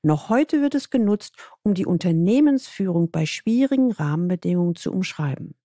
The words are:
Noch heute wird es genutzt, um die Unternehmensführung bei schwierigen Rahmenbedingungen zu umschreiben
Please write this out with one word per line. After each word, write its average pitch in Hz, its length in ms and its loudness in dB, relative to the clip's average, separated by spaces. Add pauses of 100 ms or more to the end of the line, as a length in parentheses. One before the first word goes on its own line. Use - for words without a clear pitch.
Noch 151 260 0
heute 277 320 2
wird 285 140 0
es - 160 -4
genutzt, 208 460 0 (260)
um 208 100 2
die 185 140 -2
Unternehmensführung 180 1200 2
bei 160 160 -2
schwierigen 254 680 0
Rahmenbedingungen 175 840 0
zu - 160 -6
umschreiben 156 720 -6